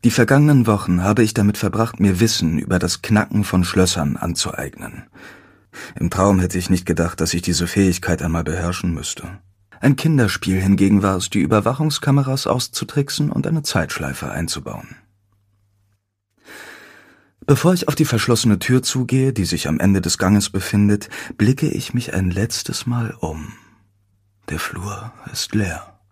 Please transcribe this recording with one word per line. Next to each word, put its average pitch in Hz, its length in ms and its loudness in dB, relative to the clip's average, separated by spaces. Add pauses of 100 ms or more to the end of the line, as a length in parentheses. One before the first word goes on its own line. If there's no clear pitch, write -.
Die 117 80 4
vergangenen 135 560 6
Wochen 90 340 2
habe 107 220 4
ich 110 100 0
damit 104 240 2
verbracht, 110 420 -2
mir 95 200 2
Wissen 85 400 0
über 90 180 -2
das 90 240 -2
Knacken 104 420 0
von 92 200 0
Schlössern 90 540 0
anzueignen. - 880 -8 (920)
Im - 140 -2
Traum 95 300 4
hätte 90 180 0
ich 90 120 -4
nicht 92 160 2
gedacht, 82 360 -2
dass 80 120 0
ich 85 80 -2
diese 87 260 -2
Fähigkeit 92 540 0
einmal 82 220 -2
beherrschen 85 500 -4
müsste. - 460 -10 (400)
Ein 139 160 4
Kinderspiel 113 680 0
hingegen 98 420 4
war 98 140 2
es, - 120 -6
die 98 120 0
Überwachungskameras 135 1040 0
auszutricksen - 840 -2
und - 160 -2
eine 156 160 -2
Zeitschleife 71 680 -4
einzubauen. - 640 -8 (2500)
Bevor 156 280 4
ich 180 160 0
auf 139 60 -2
die 156 100 2
verschlossene 113 540 2
Tür 127 220 2
zugehe, 131 520 0
die 104 100 -2
sich 82 240 -2
am 78 120 0
Ende 95 200 4
des 85 180 -2
Ganges 101 320 4
befindet, 101 600 0 (280)
blicke 135 300 2
ich - 260 -6
mich 123 200 -4
ein 92 180 0
letztes - 540 -4
Mal 120 340 -4
um. 78 320 -8 (960)
Der 78 120 -8
Flur 101 520 -10 (200)
ist - 220 -8
leer. 92 460 -4 (120)